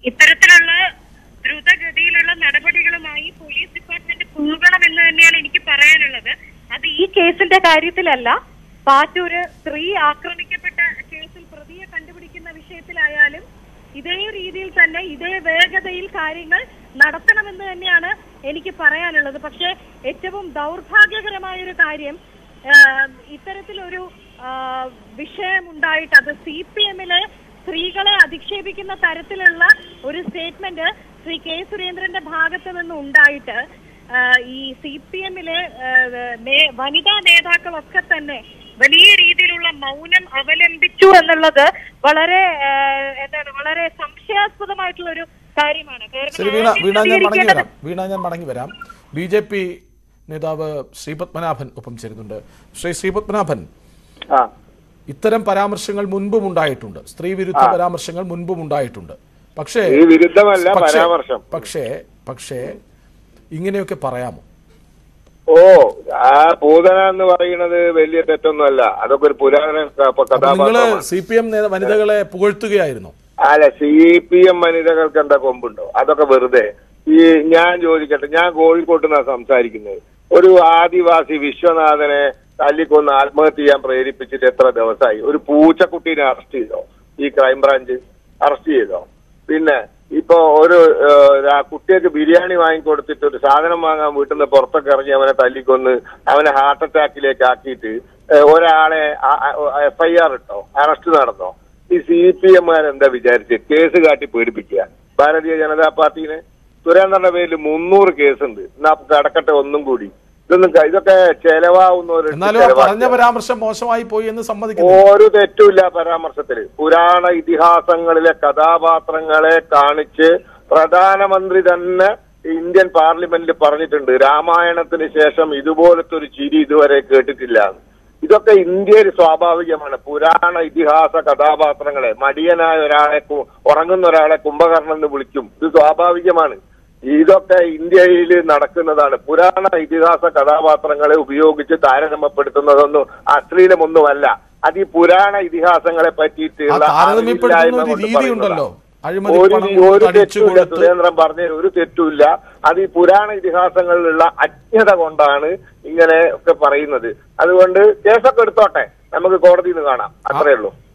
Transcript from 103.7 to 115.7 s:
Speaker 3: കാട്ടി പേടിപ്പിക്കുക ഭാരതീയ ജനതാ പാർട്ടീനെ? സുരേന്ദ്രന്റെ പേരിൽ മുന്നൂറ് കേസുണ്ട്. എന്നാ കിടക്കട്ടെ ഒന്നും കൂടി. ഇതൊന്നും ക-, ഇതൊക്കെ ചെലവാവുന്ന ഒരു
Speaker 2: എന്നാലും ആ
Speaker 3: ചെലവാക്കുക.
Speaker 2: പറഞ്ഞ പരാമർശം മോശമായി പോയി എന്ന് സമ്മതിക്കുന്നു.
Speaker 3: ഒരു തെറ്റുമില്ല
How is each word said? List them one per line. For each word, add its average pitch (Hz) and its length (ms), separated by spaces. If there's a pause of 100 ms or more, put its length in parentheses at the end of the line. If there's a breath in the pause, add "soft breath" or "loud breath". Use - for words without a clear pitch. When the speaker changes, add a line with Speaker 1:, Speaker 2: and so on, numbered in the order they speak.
Speaker 3:
കാട്ടി 143 200
പേടിപ്പിക്കുക 110 600 (320)
ഭാരതീയ 160 380
ജനതാ 156 320
പാർട്ടീനെ? 156 500 (460)
സുരേന്ദ്രന്റെ 185 440
പേരിൽ 175 260
മുന്നൂറ് 170 580
കേസുണ്ട്. 139 480
എന്നാ 143 320
കിടക്കട്ടെ 151 580
ഒന്നും 143 320
കൂടി. 123 220 (440)
ഇതൊന്നും 180 260
ക-, 156 140
ഇതൊക്കെ 190 260 (320)
ചെലവാവുന്ന 175 720
ഒരു 156 80
Speaker 2:
എന്നാലും 196 320
ആ - 80
Speaker 3:
ചെലവാക്കുക. - 180
Speaker 2:
പറഞ്ഞ 220 280
പരാമർശം 240 460
മോശമായി 226 440
പോയി 220 240
എന്ന് 220 140
സമ്മതിക്കുന്നു. 208 520 (180)
Speaker 3:
ഒരു 208 140 (100)
തെറ്റുമില്ല 196 520